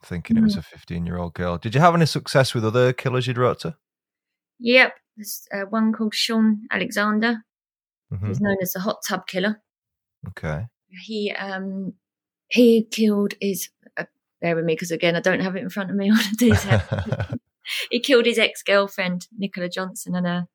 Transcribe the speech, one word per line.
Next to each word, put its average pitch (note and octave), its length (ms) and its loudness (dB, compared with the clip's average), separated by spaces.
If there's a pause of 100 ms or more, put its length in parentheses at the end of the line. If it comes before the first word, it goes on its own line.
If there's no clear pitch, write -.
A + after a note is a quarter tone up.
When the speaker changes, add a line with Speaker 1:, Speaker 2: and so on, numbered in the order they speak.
Speaker 1:
thinking F2 320 -2
it A2+ 60 4
was - 140 4
Speaker 2:
Mm. - 20 -4
Speaker 1:
a D#2+ 40 -8
fifteen-year-old E2+ 720 -8
girl. F2 240 -2
Did A2 160 -6
you C3+ 60 4
have E3+ 140 8
any E3+ 120 6
success - 480 2
with A2+ 100 0
other B2 280 4
killers B2+ 360 -2
you'd A#2+ 100 -2
wrote B2 220 2
to? - 160 -8 (840)
Speaker 2:
Yep. B3 360 4 (220)
There's, - 360 -14
uh, G3 160 -8
one A3 240 0
called A3 220 -4
Sean A3 560 0
Alexander. G#3+ 720 -2 (680)
Speaker 1:
Mm-hmm. G2 160 -4
Speaker 2:
He's - 120 -4
known G3+ 220 0
as F3+ 100 -6
the F#3 80 -8
Hot G3+ 260 -4
Tub G3 200 -4
Killer. G3 340 -2 (680)
Speaker 1:
Okay. D#2+ 380 -6 (220)
Speaker 2:
He, G3+ 440 -6
um, F#3+ 600 -8 (540)
he A3+ 360 6
killed G#3 560 0
his, G3 280 -4 (300)
uh, E3 60 -8 (360)
bear E3+ 160 0
with E3 80 -2
me, D#3+ 120 2
'cause E3+ 140 -8
again, E3+ 260 2
I E3 40 0
don't F#3 200 0
have F#3 160 -4
it F#3 60 -6
in F#3 80 -8
front F#3+ 200 -8
of G3 60 -2
me. G3 140 2
<laughs> - 20 8
What A3 200 4
it A3+ 100 0
is. A3+ 220 6
Speaker 1:
<laughs> G#2 760 -2 (500)
Speaker 2:
He A#3+ 100 0
killed A#3 260 4
his A3+ 120 2
ex-girlfriend, G3 920 0 (100)
Nicola F#3+ 300 -6
Johnson, F#3 480 -8
and F3+ 100 -2
her F3 280 -4